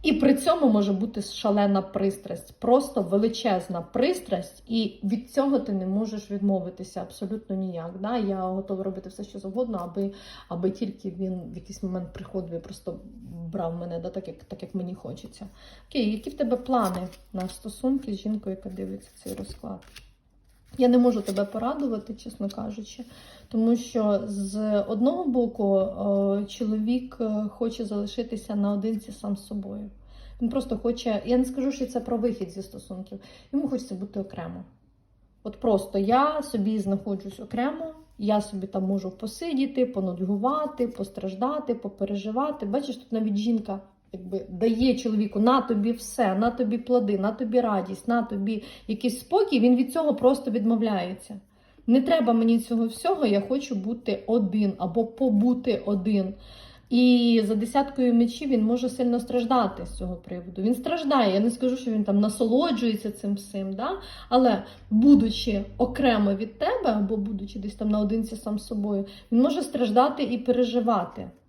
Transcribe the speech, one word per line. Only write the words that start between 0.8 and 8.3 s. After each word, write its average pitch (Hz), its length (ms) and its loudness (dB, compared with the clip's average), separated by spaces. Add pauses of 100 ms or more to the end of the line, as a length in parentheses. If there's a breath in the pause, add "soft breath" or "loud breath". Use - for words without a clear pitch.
бути 208 280 -4
шалена 202 600 2
пристрасть, 190 760 -4
просто 254 420 4
величезна 190 800 0
пристрасть, 214 840 -2
і 226 360 -2
від 208 280 -4
цього 277 280 2
ти 208 140 -4
не 185 140 -2
можеш 208 440 -4
відмовитися 185 720 -2
абсолютно 202 540 -8
ніяк. 175 460 -6
Да? 226 160 -2
Я 196 240 -2